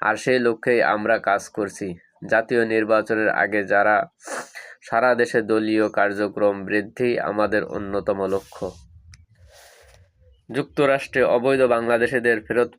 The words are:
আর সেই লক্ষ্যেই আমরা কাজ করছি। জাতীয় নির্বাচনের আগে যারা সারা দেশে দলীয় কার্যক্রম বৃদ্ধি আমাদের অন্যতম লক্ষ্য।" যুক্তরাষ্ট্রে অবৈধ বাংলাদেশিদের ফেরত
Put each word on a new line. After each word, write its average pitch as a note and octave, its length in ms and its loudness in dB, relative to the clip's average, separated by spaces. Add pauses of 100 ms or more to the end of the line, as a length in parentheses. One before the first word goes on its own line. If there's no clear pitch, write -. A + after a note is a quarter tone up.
আর G#2+ 140 0
সেই B2+ 240 0
লক্ষ্যেই A#2+ 440 0
আমরা G#2+ 340 2
কাজ G2 320 -2
করছি। G2 460 -6 (340)
জাতীয় A2+ 360 2
নির্বাচনের A2 640 0
আগে G2+ 340 0
যারা G2+ 440 2 (720)
সারা A#2+ 340 2
দেশে A#2 260 0
দলীয় G#2+ 480 2
কার্যক্রম G2+ 760 0
বৃদ্ধি G#2+ 540 -2
আমাদের G#2 440 0
অন্যতম G2 640 -4
লক্ষ্য।" F#2+ 440 -6 (1800)
যুক্তরাষ্ট্রে C#3 720 0
অবৈধ B2+ 380 2
বাংলাদেশিদের A#2 800 2
ফেরত A#2 380 -2